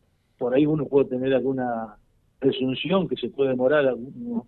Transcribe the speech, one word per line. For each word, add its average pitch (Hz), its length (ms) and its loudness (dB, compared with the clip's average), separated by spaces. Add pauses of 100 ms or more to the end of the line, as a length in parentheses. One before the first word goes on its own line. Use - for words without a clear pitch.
(380)
por 123 160 -4
ahí 147 120 4
uno 147 200 0
puede 135 240 2
tener 131 240 -2
alguna 123 600 -2 (440)
presunción 135 680 0
que 127 80 -6
se 117 140 -6
puede 135 220 0
demorar 131 360 2
algunos, 120 600 -6